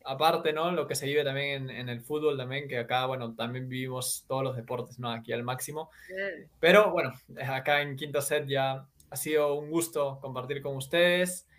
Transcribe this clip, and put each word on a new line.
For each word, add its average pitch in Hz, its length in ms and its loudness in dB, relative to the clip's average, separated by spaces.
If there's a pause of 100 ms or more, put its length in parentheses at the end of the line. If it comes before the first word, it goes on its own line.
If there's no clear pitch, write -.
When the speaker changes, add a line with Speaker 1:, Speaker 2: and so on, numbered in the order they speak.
Speaker 1:
aparte, 156 480 2
¿no? 165 200 0
Lo 151 140 0
que 143 100 -4
se 135 100 -4
vive 143 180 2
también 139 460 -2
en, 104 60 -10
en 123 120 -8
el 117 140 -6
fútbol 151 340 0
también, 131 320 -6
que 131 100 -4
acá, 127 280 0
bueno, 123 280 -4
también 123 340 -6
vivimos 127 580 -4
todos 135 160 -2
los 123 140 -2
deportes, 117 420 -8
¿no? 120 120 -4
Aquí 113 220 -6
al 120 120 -2
máximo. 147 460 -6 (180)
Speaker 2:
Bien. 185 400 -8 (120)
Speaker 1:
Pero, 190 300 8
bueno, 147 220 0 (340)
acá 135 340 2
en 143 160 -6
Quinto 147 240 0
Set 143 260 0
ya 135 400 -2 (220)
ha 143 80 -12
sido 147 380 2
un 147 160 -4
gusto 147 500 0
compartir 131 400 -6
con 139 160 -6
ustedes. 175 720 2 (120)